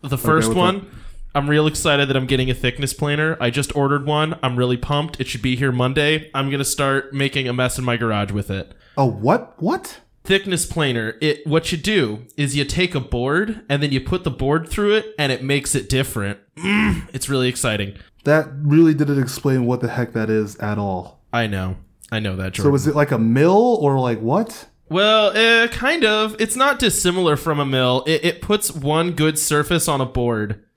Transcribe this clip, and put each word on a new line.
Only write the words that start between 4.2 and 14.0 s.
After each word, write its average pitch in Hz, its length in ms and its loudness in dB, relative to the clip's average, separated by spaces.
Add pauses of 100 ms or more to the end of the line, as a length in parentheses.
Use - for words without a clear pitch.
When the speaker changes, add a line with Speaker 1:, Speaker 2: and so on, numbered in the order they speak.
Speaker 1:
I'm 127 140 -2
really 123 220 2
pumped. 147 440 -4
It 131 60 -4
should - 160 -8
be 127 140 0
here 135 160 0
Monday. 147 600 0
I'm 139 160 -2
gonna 139 160 -2
start 135 480 -2
making 139 360 -2
a 120 40 -4
mess 123 240 -2
in 127 80 -6
my 120 120 0
garage 107 340 -2
with 101 220 -4
it. 95 200 -8 (240)
Speaker 2:
A 139 80 2
what? 123 560 0
What? 294 380 -4 (240)
Speaker 1:
Thickness 190 420 -2
planer. 120 560 -2
It, 151 240 -2
what 160 280 0
you 175 60 -4
do 135 420 0 (160)
is 139 180 -2
you 139 100 0
take 180 300 -2
a 143 60 0
board 151 680 -2
and 143 140 0
then 147 80 0
you 131 100 0